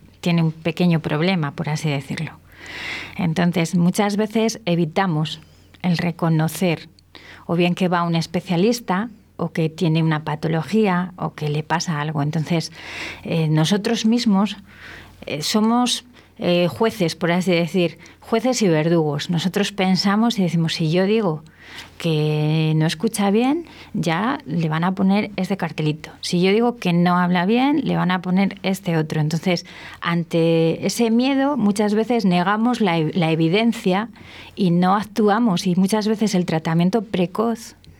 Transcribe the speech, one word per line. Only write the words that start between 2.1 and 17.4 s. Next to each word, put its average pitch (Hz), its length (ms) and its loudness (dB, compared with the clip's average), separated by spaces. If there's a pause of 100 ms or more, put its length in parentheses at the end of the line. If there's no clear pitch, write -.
Entonces, 170 580 0
muchas 190 420 2
veces 220 500 0
evitamos 170 720 0 (420)
el 175 160 0
reconocer 165 920 0 (580)
o 175 80 -2
bien 175 200 2
que 180 140 0
va 175 120 0
a - 20 -2
un 170 140 0
especialista 185 920 0 (280)
o 165 160 -6
que 160 160 -2
tiene 160 340 0
una 156 220 0
patología 175 920 0
o 156 180 -6
que 151 140 -6
le 147 140 -2
pasa 160 380 -2
algo. 147 220 -2
Entonces, 156 500 -2 (500)
eh, 160 260 -2
nosotros 196 560 0
mismos, 214 520 2 (680)
eh, 147 160 -8
somos, 233 640 0 (340)
eh, 175 300 2
jueces, 208 480 0
por 165 160 -2
así 180 200 0